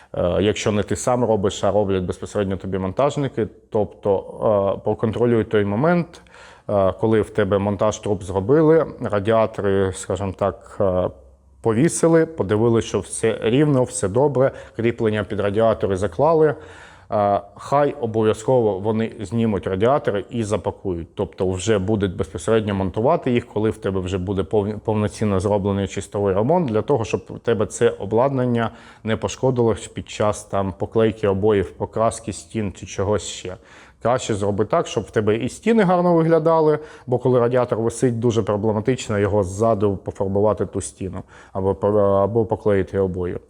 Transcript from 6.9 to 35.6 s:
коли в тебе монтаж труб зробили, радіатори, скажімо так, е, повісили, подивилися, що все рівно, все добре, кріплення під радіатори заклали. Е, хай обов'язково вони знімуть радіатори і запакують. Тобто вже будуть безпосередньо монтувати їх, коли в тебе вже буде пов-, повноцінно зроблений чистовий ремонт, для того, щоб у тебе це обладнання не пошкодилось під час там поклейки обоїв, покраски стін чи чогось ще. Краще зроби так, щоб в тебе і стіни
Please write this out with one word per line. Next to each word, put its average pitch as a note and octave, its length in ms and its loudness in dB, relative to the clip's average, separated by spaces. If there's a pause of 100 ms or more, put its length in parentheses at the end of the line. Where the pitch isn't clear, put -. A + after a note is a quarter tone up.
коли A2 200 4
в G2 100 -2
тебе G2+ 280 2
монтаж G2+ 400 0
труб G2+ 260 -4
зробили, C#3 600 4 (140)
радіатори, G2+ 920 0
скажімо F#2+ 460 -6
так, - 420 -4
е, F#2 300 2 (520)
повісили, D#3+ 640 2
подивилися, A2+ 640 0
що G#2 120 -2
все - 420 -2
рівно, C3 400 4
все - 260 -2
добре, C3 420 2 (260)
кріплення A2 480 0
під G2 160 -8
радіатори G#2 560 0
заклали. D3 580 2 (580)
Е, G2+ 280 2 (160)
хай C#3+ 440 0
обов'язково A2 800 2
вони A2 420 -2
знімуть A2 460 -2
радіатори G#2 640 0
і A#2 140 -4
запакують. F#2+ 720 -4
Тобто F#2 360 -4
вже F#2+ 280 0
будуть G2 380 0
безпосередньо G#2+ 580 -2
монтувати A2 560 0
їх, A#2+ 160 0
коли G#2+ 240 -2
в - 80 -6
тебе F#2+ 220 -4
вже F#2 180 -4
буде F#2+ 240 -4
пов-, G#2 360 -2
повноцінно G#2 600 -2
зроблений G2 480 0
чистовий G2+ 460 -2
ремонт, C#3+ 340 2
для G#2+ 140 0
того, B2+ 220 0
щоб G#2 240 -4
у G#2+ 100 -12
тебе A2 280 0
це - 240 0
обладнання A#2 800 0 (340)
не A2 120 -2
пошкодилось A#2+ 720 0
під - 200 -12
час - 360 -2
там G2 340 -4
поклейки A2 500 0
обоїв, G2 420 2
покраски G#2+ 640 -4
стін G#2 400 -8
чи - 140 -16
чогось G2+ 360 -2
ще. - 340 -12 (460)
Краще A#2+ 320 0
зроби G2+ 300 0
так, E3 220 -2
щоб - 180 -4
в - 60 -20
тебе G#2+ 260 0
і A#2+ 120 -4
стіни A3+ 340 2